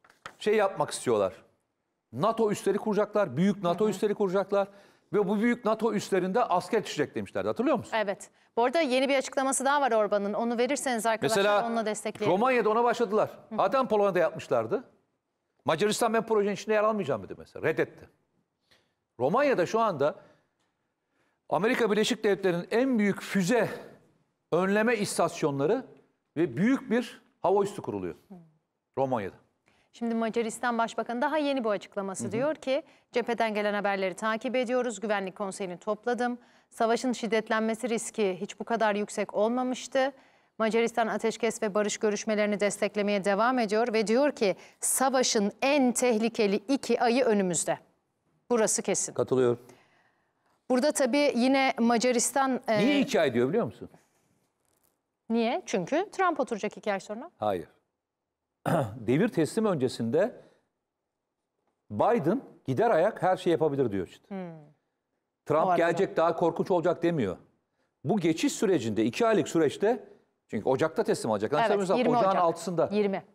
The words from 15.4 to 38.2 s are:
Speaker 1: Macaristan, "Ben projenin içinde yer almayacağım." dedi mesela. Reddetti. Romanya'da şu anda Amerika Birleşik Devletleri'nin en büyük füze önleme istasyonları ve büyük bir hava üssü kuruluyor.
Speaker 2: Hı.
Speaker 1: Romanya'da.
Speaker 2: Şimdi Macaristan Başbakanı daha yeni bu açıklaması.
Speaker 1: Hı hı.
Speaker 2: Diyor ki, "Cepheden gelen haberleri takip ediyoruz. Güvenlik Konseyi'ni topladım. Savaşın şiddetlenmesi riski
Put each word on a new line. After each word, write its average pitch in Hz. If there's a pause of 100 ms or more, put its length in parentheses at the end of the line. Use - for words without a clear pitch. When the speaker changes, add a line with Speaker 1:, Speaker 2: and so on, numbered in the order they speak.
Speaker 1:
Macaristan, 208
"Ben 226
projenin 208
içinde -
yer 208
almayacağım." 165
dedi 95
mesela. -
Reddetti. 156 (1120)
Romanya'da 185
şu 220
anda 170 (1300)
Amerika 220
Birleşik 208
Devletleri'nin 185
en 247
büyük 196
füze 196 (840)
önleme 202
istasyonları 165 (520)
ve 147
büyük 226
bir 233 (200)
hava 196
üssü 196
kuruluyor. 95 (140)
Speaker 2:
Hı. 190 (640)
Speaker 1:
Romanya'da. 123 (580)
Speaker 2:
Şimdi 233
Macaristan 226
Başbakanı 226
daha 294
yeni 277
bu 226
açıklaması. 196
Speaker 1:
Hı 214
hı. 180
Speaker 2:
Diyor 277
ki, 277 (280)
"Cepheden 226
gelen 208
haberleri 196
takip 220
ediyoruz. 247
Güvenlik 202
Konseyi'ni 190
topladım. 240 (320)
Savaşın 240
şiddetlenmesi 220
riski 202